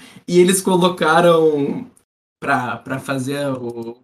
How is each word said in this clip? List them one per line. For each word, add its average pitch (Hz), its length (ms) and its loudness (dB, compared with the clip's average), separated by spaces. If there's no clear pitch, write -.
e 175 140 4
eles 185 200 4
colocaram, 165 1300 2
pra, 127 380 -4
pra 135 200 -8
fazer 139 500 -6
o 120 560 -8